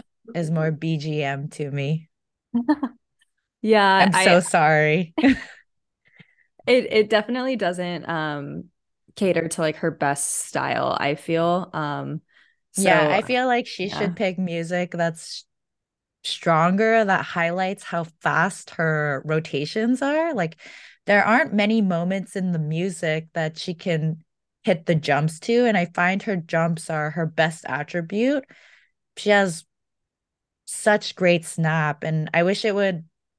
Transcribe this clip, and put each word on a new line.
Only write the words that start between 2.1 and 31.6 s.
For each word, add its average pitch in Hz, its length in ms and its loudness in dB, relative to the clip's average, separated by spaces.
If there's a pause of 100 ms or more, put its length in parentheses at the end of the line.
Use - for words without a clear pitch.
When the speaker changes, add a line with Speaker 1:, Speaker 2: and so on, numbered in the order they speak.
Speaker 2:
<laughs> 240 60 0 (1040)
Yeah, 214 220 6
Speaker 1:
I'm 190 260 6
so 185 280 6
Speaker 2:
I - 0 -
Speaker 1:
sorry. 156 800 2
<laughs> 320 60 0 (1400)
Speaker 2:
It, 247 240 4
it 214 180 4
definitely 247 480 0
doesn't, 175 520 -4
um, 151 560 -6 (500)
cater 170 320 0
to, 170 140 -4
like, 156 160 0
her 165 140 -2
best - 560 -2
style, 131 520 -2
I 143 160 0
feel. 170 580 -2
Um, 147 480 -6 (540)
Speaker 1:
Yeah, 180 320 4
I 196 140 2
Speaker 2:
so, - 60 -8
Speaker 1:
feel 254 180 0
like 247 220 0
she - 200 -6
Speaker 2:
yeah. 202 100 -6
Speaker 1:
should 196 180 -2
pick 185 240 -2
music 175 520 -4
that's 170 540 -6 (800)
stronger, 190 800 2
that 190 220 0
highlights 185 580 -4
how 170 220 -6 (160)
fast 165 500 0
her 151 540 -2
rotations 160 760 -2
are. 311 320 0
Like, 170 260 -4 (460)
there 202 180 4
aren't 247 300 2
many 214 280 2
moments 180 540 -2
in 185 160 -2
the 170 80 -2
music 160 720 -4
that 160 240 -4
she - 160 -8
can 160 500 -2 (400)
hit 170 220 0
the 175 100 2
jumps 151 460 0
to, 240 240 2
and 220 100 2
I 180 100 2
find 180 380 0
her 196 140 -2
jumps 165 520 -2
are 156 220 -2
her 165 140 -4
best 160 420 -2
attribute. 185 800 -2 (720)
She 208 140 0
has 190 340 2 (1000)
such - 500 0
great 175 280 2
snap, 156 600 -2